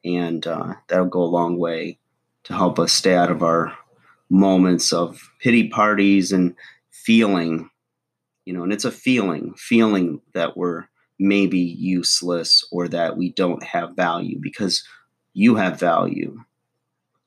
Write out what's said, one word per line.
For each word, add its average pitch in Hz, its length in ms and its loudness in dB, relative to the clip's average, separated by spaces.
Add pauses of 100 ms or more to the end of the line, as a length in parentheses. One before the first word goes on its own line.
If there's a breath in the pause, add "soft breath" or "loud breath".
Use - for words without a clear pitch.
And, 85 420 -4
uh, 87 280 -6 (120)
that'll 92 200 2
go 90 160 -2
a - 20 2
long 87 320 0
way 85 420 -6 (440)
to - 100 -12
help 90 260 0
us 85 140 0
stay 92 200 2
out 87 180 2
of 80 120 -2
our 82 300 0 (560 soft breath)
moments 92 640 4
of 85 360 -4 (100)
pity 117 280 2
parties 101 640 2
and 92 240 2 (340 loud breath)
feeling, 90 800 0 (760)
you 92 80 -10
know, 87 100 -8
and 95 80 -2
it's 107 140 -4
a 117 60 -2
feeling, 107 680 -2
feeling 101 640 2 (120)
that 85 220 -4
we're 87 300 -4 (340)
maybe 95 400 2
useless 87 1120 -2
or 87 160 -4
that 82 300 -2
we 90 120 -2
don't 90 320 -2
have 85 320 -6
value, 87 460 -2
because - 460 -6 (480 loud breath)
you 110 220 4
have 95 240 -2
value. 85 640 -2 (840)